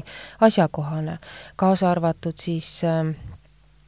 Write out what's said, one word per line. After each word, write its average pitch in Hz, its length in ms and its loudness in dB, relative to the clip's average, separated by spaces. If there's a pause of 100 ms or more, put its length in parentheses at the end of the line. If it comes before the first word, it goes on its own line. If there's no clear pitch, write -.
(360)
asjakohane. 156 840 2 (360)
Kaasa 185 360 2
arvatud 170 480 0
siis, - 460 -4
ähm, 160 320 0 (720)